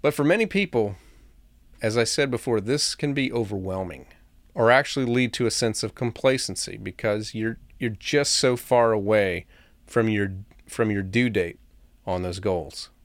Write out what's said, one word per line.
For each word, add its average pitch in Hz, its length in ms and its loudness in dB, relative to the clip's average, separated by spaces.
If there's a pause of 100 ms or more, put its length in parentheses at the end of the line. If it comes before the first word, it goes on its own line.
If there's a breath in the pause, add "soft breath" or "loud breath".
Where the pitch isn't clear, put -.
But 147 100 2
for 143 120 0
many 208 200 4
people, 117 520 -2 (840 soft breath)
as 110 160 0
I 120 60 4
said 139 260 0
before, 117 300 0
this 123 340 -2
can 147 200 -4
be 135 180 -2
overwhelming 95 760 -4 (460)
or 117 160 4
actually 131 360 4
lead 120 280 2
to 123 120 -2
a 110 60 2
sense 113 300 -2
of 104 140 -8
complacency 123 800 -2
because 104 580 -4
you're, 113 240 -4 (220)
you're 120 100 -2
just 143 440 0
so 127 240 2
far 117 340 4
away 101 540 2 (420 soft breath)
from 110 220 2
your, 101 240 0 (340)
from 107 240 0
your 101 120 0
due 117 260 0
date 92 280 -2 (480)
on 92 160 -2
those 90 200 -6
goals. 87 480 -4 (160)